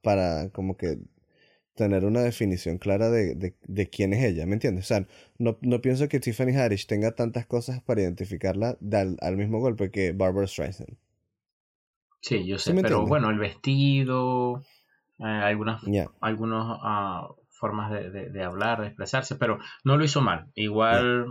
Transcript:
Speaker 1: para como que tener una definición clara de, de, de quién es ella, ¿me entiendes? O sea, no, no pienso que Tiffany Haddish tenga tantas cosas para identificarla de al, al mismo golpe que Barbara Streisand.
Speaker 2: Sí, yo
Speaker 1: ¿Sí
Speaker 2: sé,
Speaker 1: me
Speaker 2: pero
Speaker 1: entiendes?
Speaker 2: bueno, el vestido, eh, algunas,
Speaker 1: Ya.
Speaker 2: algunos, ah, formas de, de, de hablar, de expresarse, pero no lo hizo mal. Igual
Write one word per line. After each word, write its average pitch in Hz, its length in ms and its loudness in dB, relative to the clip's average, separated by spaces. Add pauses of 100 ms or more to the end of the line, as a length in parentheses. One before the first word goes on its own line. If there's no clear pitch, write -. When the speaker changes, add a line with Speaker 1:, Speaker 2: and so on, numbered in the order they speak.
Speaker 1:
para 92 500 2
como 95 260 -4
que 78 220 -2 (760)
tener 101 300 2
una 110 180 2
definición 95 560 0
clara 101 320 2
de, 101 240 2
de, 92 280 -6
de 95 260 -4
quién 98 240 0
es 123 120 2
ella, 80 220 0
¿me 98 80 0
entiendes? 107 320 -2
O - 20 -12
sea, 101 180 0 (320)
no, 117 240 0
no 123 180 2
pienso 131 280 2
que 143 120 0
Tiffany 127 360 0
Haddish 113 300 2
tenga 110 280 0
tantas 117 320 -2
cosas 120 360 -4
para 110 200 2
identificarla 95 800 -2
de 104 180 -2
al, 95 220 0
al 90 160 -2
mismo 107 240 0
golpe 110 300 0
que 92 220 0
Barbara 95 340 2
Streisand. - 500 -8 (1200)
Speaker 2:
Sí, 95 260 -2
yo 95 120 -4
Speaker 1:
¿Sí - 120 -6
Speaker 2:
sé, 175 40 4
Speaker 1:
me 185 80 4
Speaker 2:
pero 110 140 2
Speaker 1:
entiendes? 107 120 2
Speaker 2:
bueno, 123 220 2
el 107 80 2
vestido, 127 1200 2 (580)
eh, 113 60 -10
algunas, 107 640 0
Speaker 1:
Ya. 101 220 0 (120)
Speaker 2:
algunos, 110 640 -2
ah, 98 460 -4 (200)
formas 107 440 -4
de, 101 180 -6
de, 95 200 -12
de 95 120 -8
hablar, 104 380 -2
de 104 80 -6
expresarse, - 480 -4
pero 202 220 0 (260)
no 135 120 6
lo 156 80 4
hizo 147 160 2
mal. 87 340 0
Igual 117 760 2